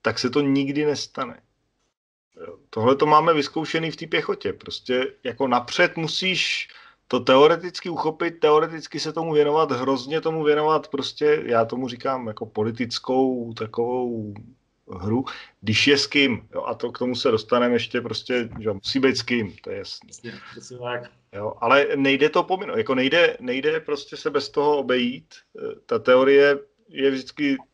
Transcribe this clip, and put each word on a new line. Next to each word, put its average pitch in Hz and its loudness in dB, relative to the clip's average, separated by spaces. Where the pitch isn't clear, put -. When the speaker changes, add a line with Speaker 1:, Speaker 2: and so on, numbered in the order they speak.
Speaker 1:
tak 117 -2
se 127 -2
to 143 2
nikdy 139 0
nestane. 135 -6
Tohle 117 2
to 147 2
máme 156 6
vyzkoušený 160 -2
v - -12
té 165 -14
pěchotě. 160 -4
Prostě - -6
jako 127 -4
napřed 127 0
musíš 170 -4
to 127 0
teoreticky 156 4
uchopit, 165 -4
teoreticky 156 2
se 156 -6
tomu 165 -4
věnovat, 147 4
hrozně 131 -2
tomu 160 -2
věnovat, 151 2
prostě 147 -2
já 113 2
tomu 123 -6
říkám 123 -6
jako 110 -10
politickou 120 -2
takovou 117 -4
hru, 110 -2
když 107 2
je 143 6
s 139 -2
kým, 135 0
jo, - -4
a 120 -4
to 120 -6
k - -16
tomu 123 -2
se 120 0
dostaneme 120 2
ještě 117 -2
prostě, 117 -4
že 107 -4
musí 98 -4
být 131 2
s - -6
kým, 113 -4
to - -14
je 98 -8
jasný. - -14
Speaker 2:
Jasně, - -16
přesně 123 -18
tak. 120 -8
Speaker 1:
Jo, 104 -8
ale 139 4
nejde 139 2
to 175 2
pominout, 185 -4
jako 147 -2
nejde, 151 2
nejde 135 -4
prostě 147 -8
se - -4
bez 139 -2
toho 147 2
obejít, 127 -2
eh, - -20
ta 117 -2
teorie 139 6
je 139 0
vždycky 135 -4